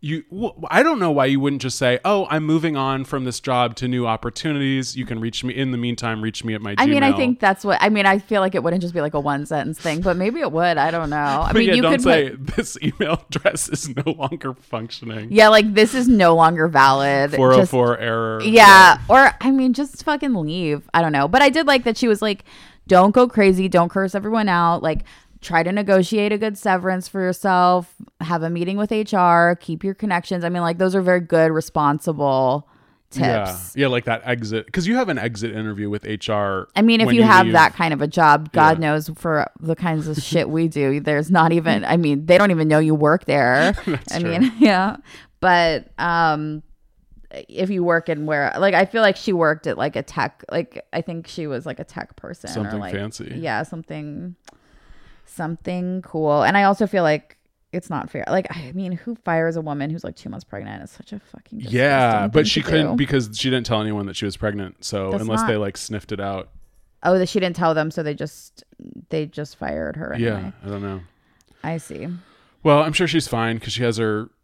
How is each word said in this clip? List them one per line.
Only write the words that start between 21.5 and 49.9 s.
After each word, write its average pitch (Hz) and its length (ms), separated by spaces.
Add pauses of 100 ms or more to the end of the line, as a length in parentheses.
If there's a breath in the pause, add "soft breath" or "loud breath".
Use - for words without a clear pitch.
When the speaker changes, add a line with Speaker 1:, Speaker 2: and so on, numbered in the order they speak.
Speaker 2:
did 311 160
like 269 200
that 226 120
she 247 100
was 208 140
like, 208 220 (440 loud breath)
"Don't 185 240
go 247 160
crazy. 190 400
Don't 175 220
curse 190 240
everyone 208 360
out. 170 340
Like, 156 200 (380 soft breath)
try 170 200
to 170 100
negotiate 202 600
a 214 80
good 208 180
severance 185 500
for 190 140
yourself. 180 720 (260)
Have 165 220
a 165 80
meeting 175 280
with 208 140
H 214 220
R. 175 420
Keep 165 280
your 196 100
connections." 180 500
I 170 60
mean, 175 140
like, 170 160
those 185 160
are 196 80
very 180 160
good, 160 320
responsible 147 1160 (440 soft breath)
tips. 95 640
Speaker 1:
Yeah. 135 80
Yeah, 139 60
like 120 160
that 113 200
exit. 113 480
'Cause 175 140
you 226 80
have 254 140
an 143 100
exit 113 320
interview 104 360
with 104 180
H 107 240
R 101 460
Speaker 2:
I 202 60
mean, 226 180
if 226 80
Speaker 1:
when 240 80
Speaker 2:
you 233 60
Speaker 1:
you 220 60
Speaker 2:
have 190 180
Speaker 1:
leave. - 80
Speaker 2:
that 160 220
kind 165 180
of 139 80
a 147 60
job, 156 460
God 160 280
Speaker 1:
Yeah. 160 80
Speaker 2:
knows 151 260
for 160 300 (140)
the 160 160
kinds 160 320
of 151 100
shit 156 320
we 160 180
do, 143 320
there's 151 300
not 165 220
even, 160 340
I 170 120
mean, 147 280
they 175 140
don't 202 100
even 160 180
know 151 120
you 156 160
work 151 300
there. 143 540
Speaker 1:
<laughs> - 60
That's - 300
Speaker 2:
I 165 60
Speaker 1:
true. 170 80 (100)
Speaker 2:
mean, 254 160
<laughs> 226 40
yeah. 208 380 (440 loud breath)
But, 170 480 (100)
um, 151 640 (680)
if - 380
you 190 140
work 170 260
in 151 160
where, 147 320
like, 196 160
I 180 120
feel 226 180
like 196 140
she - 160
worked 160 340
at, 131 100
like, 139 180